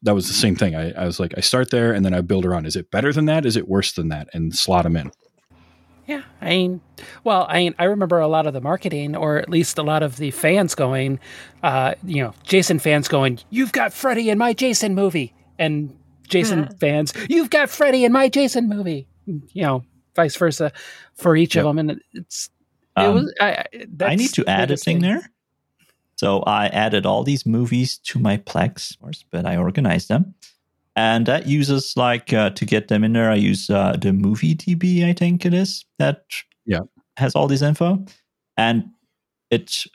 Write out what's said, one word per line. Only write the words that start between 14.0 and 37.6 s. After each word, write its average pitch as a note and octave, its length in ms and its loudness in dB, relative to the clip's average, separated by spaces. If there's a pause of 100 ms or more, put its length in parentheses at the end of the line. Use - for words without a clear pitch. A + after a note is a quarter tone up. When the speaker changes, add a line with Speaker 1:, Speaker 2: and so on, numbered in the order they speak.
Speaker 2:
in G#3 80 2
my A#3+ 160 2
Jason A3 420 0
movie," F3 380 -2 (260)
and D3+ 360 -2 (320)
Jason F#3+ 360 2
Speaker 3:
Yeah. C3+ 60 -8 (100)
Speaker 2:
fans, D3+ 340 0 (160)
"You've D#4+ 220 2
got D4 180 2
Freddy C4 340 2
in A#3 80 4
my C4 180 4
Jason C4 380 0
movie." F3+ 400 -4 (180)
You E3+ 360 -8
know, C3 220 0 (320)
vice E3 200 2
versa D#3 380 0 (400)
for D#3+ 240 2
each E3 180 4
Speaker 4:
Yep. - 100 4
Speaker 2:
of D3+ 40 2
them, D3 100 0
and D3+ 220 -4 (120)
it's, - 360 -14 (480)
it F#2 40 2
Speaker 4:
Um, G3+ 120 4
Speaker 2:
was, - 260 0
I, G3+ 60 4
I, - 280 -2
Speaker 4:
I A#3 140 -18
Speaker 2:
that's E3 340 -2
Speaker 4:
need C4 120 -2
to - 140 0
add G#2+ 240 0
a C#3+ 60 0
thing E3+ 200 0
Speaker 2:
interesting. E3+ 40 2
Speaker 4:
there. A3 300 0 (880)
So G2 240 0
I G#2 260 0
added G#2+ 380 0
all G#2 180 0
these C#3 220 -2
movies A#2+ 540 0
to - 200 -6
my G#2+ 180 2
Plex, - 540 -4
of - 100 -18
course, - 300 -14
but F2 140 -4
I F2+ 100 -2
organized F2+ 540 0
them. F3+ 240 0 (600)
And A2+ 320 2
that C3 220 0
uses, C#3 480 0
like, B2 380 0
uh, G#2+ 160 4
to G2+ 160 -6
get G#2+ 240 0
them G#2+ 160 2
in A2+ 80 2
there, A2+ 180 4
I G#2+ 40 4
use, G2 340 0
uh, G2 300 2
the G2 120 0
Movie G#2 420 2
D E3+ 220 -2
B, F3 300 2
I F3 80 2
think F3 320 0
it F3 80 2
is, F#3+ 320 -2 (140)
that C#3+ 260 0 (400)
Speaker 1:
Yeah. F#2 160 -2 (340)
Speaker 4:
has B2+ 180 0
all D3 140 2
this C#3 140 2